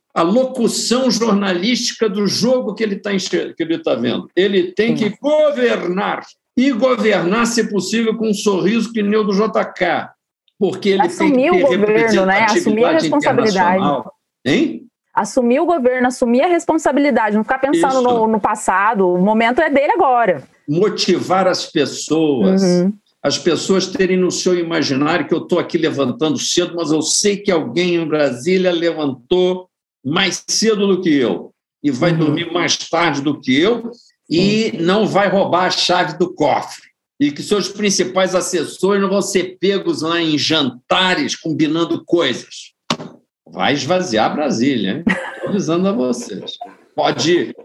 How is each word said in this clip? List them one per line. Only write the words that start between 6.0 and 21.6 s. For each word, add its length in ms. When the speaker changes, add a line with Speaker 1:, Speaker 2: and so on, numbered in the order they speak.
Speaker 1:
E 160
governar, 760
se 240
possível, 480
com 100
um 60
sorriso 580
que 100
nem 160
o 60
do 80
J 320
K. 480
Porque 320
ele 100
Speaker 2:
Assumir 500
Speaker 1:
tem 0
que 60
ter 80
Speaker 2:
o 140
governo, 480
né? 160
Assumir 420
a 60
Speaker 1:
representatividade 140
Speaker 2:
responsabilidade. 720
Speaker 1:
internacional. 360
Hein? 420
Speaker 2:
Assumir 460
o 80
governo, 400
assumir 360
a 40
responsabilidade, 920
não 60
ficar 160
pensando 360
Speaker 1:
Isso. 80
Speaker 2:
no, 260
no 120
passado. 680
O 100
momento 420
é 80
dele 240
agora. 520
Speaker 1:
Motivar 800
as 180